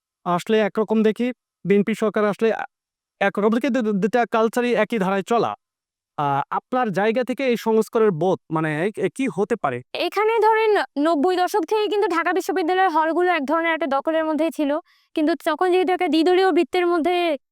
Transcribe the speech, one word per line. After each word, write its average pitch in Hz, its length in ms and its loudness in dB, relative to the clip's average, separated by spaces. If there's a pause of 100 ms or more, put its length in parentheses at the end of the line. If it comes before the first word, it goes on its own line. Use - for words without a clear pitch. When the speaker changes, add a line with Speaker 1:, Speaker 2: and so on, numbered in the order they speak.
(240)
Speaker 1:
আসলে 180 340 0
একরকম 220 440 0
দেখি, 226 300 0 (320)
বিএনপি 202 300 2
সরকার 214 300 -2
আসলে 208 280 0 (680)
একরকম 208 380 0
দেখি, 285 100 0
দু-, 220 240 0
দুটা 214 380 0
কালচারই 233 440 0
একই 214 240 0
ধারায় 190 240 0
চলা। 165 320 0 (640)
আহ, 143 320 0
আপনার 233 420 -2
জায়গা 214 320 0
থেকে 254 200 -6
এই 240 120 2
সংস্কারের 220 540 2
বোধ, 170 280 0 (120)
মানে, 160 460 -2
এ-, 175 180 -2
কি 269 200 -4
হতে 208 220 -2
পারে? 127 260 -4 (120)
Speaker 2:
এখানে 415 440 0
ধরেন 440 320 2 (280)
নব্বই 330 380 2
দশক 359 280 0
থেকে 427 240 -2
কিন্তু 415 200 0
ঢাকা 339 240 -2
বিশ্ববিদ্যালয়ের 370 580 0
হলগুলো 320 400 0
এক 320 140 -2
ধরনের 330 280 0
একটা 320 140 -2
দখলের 311 380 0
মধ্যেই 311 260 0
ছিল। 294 280 -2 (360)
কিন্তু 311 200 0 (100)
তখন 339 280 0
যেহেতু 370 200 2
একটা 359 160 -2
দ্বিদলীয় 349 440 4
বৃত্তের 349 340 0
মধ্যে, 349 500 0 (160)